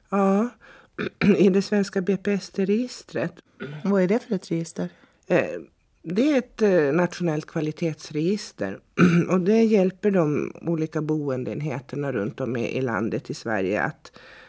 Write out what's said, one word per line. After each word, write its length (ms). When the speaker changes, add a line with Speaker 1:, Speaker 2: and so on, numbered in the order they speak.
Speaker 1:
Ja, 400
<clears throat> 480
i 120
det 120
svenska 400
B 160
P 140
S 180
T-registret. 840
Speaker 2:
Vad 180
är 60
det 120
för 160
ett 160
register? 380
Speaker 1:
Eh, 340
det 300
är 60
ett, 240
eh, 320
nationellt 520
kvalitetsregister 1300
<clears throat> 240
och 120
det 220
hjälper 480
de 500
olika 400
boendeenheterna 1120
runt 300
om 160
i, 200
i 40
landet 480
i 40
Sverige 480
att, 300